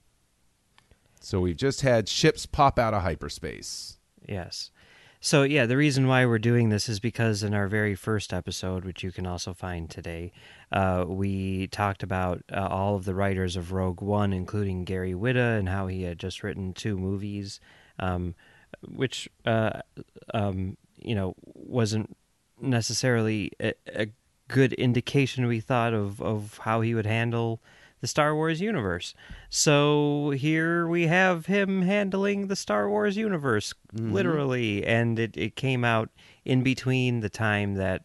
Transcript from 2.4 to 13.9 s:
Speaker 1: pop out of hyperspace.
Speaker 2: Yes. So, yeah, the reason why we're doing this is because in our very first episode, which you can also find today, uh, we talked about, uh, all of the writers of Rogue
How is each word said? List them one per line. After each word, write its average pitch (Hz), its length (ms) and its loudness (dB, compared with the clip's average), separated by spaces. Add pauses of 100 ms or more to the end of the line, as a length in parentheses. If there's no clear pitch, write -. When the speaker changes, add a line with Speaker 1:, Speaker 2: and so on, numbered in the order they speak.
Speaker 1:
pop 139 320 4
out 110 160 2
of 98 80 2
hyperspace. - 960 -6 (280)
Speaker 2:
Yes. - 440 -8 (500)
So, 143 220 4
yeah, 139 240 4
the 123 100 2
reason 135 300 4
why 127 200 6
we're 117 120 4
doing 117 300 4
this 104 200 2
is 104 120 -4
because 110 420 0
in 104 100 -2
our 101 140 0
very 104 300 0
first 107 360 -4
episode, 92 520 -4
which 92 180 -10
you 95 80 -6
can 92 160 -8
also 90 260 -6
find 87 380 -8
today, 85 420 -10 (380)
uh, 92 380 2
we 95 580 -2
talked 101 380 -2
about, 92 380 -2 (100)
uh, 95 180 -2
all 98 240 0
of 92 100 -2
the 92 120 -2
writers 95 400 0
of 87 160 -6
Rogue 92 280 -2